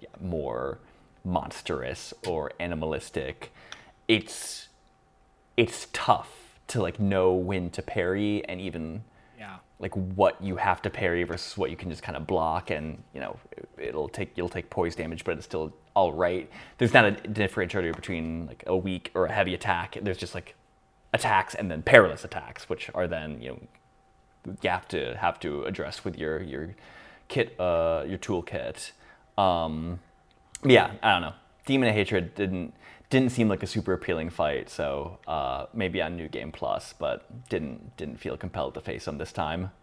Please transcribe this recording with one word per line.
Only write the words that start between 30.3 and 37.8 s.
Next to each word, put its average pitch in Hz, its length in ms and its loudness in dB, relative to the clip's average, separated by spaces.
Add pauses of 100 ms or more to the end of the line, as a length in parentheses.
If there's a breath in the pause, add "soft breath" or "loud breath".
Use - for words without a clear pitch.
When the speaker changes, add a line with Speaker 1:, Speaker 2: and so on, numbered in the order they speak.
Speaker 1:
yeah, 110 280 10 (100)
I 107 120 4
don't 87 80 4
know. 80 120 -6 (320)
Demon 131 240 4
of 107 60 4
Hatred 95 400 2
didn't, 92 380 -2 (360 loud breath)
didn't 131 220 6
seem 117 180 4
like 98 140 0
a 95 40 -4
super 95 260 0
appealing 85 360 0
fight, 73 400 0
so, 73 480 -4 (100)
uh, 69 460 -2
maybe 92 280 0
on 82 140 -2
New 82 120 -6
Game 73 240 -8
Plus, - 420 -4
but - 560 -6
didn't, 76 480 -6